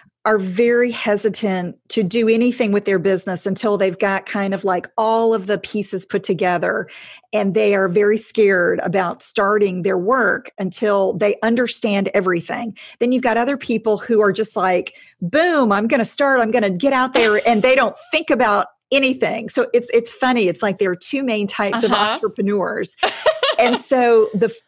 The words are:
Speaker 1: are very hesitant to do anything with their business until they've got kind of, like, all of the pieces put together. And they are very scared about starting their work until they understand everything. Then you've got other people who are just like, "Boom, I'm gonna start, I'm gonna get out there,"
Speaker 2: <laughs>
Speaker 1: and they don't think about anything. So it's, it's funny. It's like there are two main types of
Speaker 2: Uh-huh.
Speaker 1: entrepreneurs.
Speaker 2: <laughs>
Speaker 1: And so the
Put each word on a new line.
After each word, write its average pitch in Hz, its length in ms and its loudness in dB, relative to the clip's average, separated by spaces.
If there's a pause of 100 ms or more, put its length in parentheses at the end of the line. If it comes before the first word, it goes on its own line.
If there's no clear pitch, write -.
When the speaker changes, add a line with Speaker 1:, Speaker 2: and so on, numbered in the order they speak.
(260)
Speaker 1:
are 214 120 4
very 233 520 2
hesitant 208 840 -2 (140)
to 226 140 0
do 220 260 0
anything 226 440 2
with 202 120 0
their 196 140 2
business 185 480 -2
until 202 320 -2
they've 190 200 -2
got 196 280 -2
kind 196 260 -4
of, 196 120 -6
like, 180 220 -2 (120)
all 226 340 2
of 208 140 -2
the 202 100 0
pieces 196 480 -8
put 190 180 -4
together. 180 640 -2 (460)
And 196 220 0
they 208 200 2
are 190 140 2
very 208 300 2
scared 190 640 2
about 180 400 -2
starting 202 580 0
their 190 160 0
work 214 640 0
until 196 560 0
they 202 280 0
understand 226 720 0
everything. 185 640 -4 (220)
Then 240 140 0
you've 254 100 0
got 233 160 0
other 254 180 0
people 220 400 -2
who 214 240 0
are 208 100 4
just 208 260 -4
like, 185 360 0 (300)
"Boom, 285 500 2
I'm 208 160 0
gonna 240 160 2
start, 269 340 0
I'm 226 120 0
gonna 226 180 2
get 196 240 0
out 262 220 0
there," 220 280 4
Speaker 2:
<laughs> - 60 2
Speaker 1:
and 220 140 4
they 254 120 4
don't 254 220 2 (160)
think 311 160 -2
about 220 380 2 (260)
anything. 262 560 0
So - 240 -2
it's, 240 220 0
it's 233 160 0
funny. 226 380 2
It's 170 140 -4
like 196 180 -2
there 202 100 2
are 214 60 -2
two 277 260 -6
main 214 240 -2
types 208 360 -2
of 233 100 0
Speaker 2:
Uh-huh. 208 220 0
Speaker 1:
entrepreneurs. 202 880 -4
Speaker 2:
<laughs> 587 560 0
Speaker 1:
And 247 220 2
so 233 540 4
the 214 140 0 (200)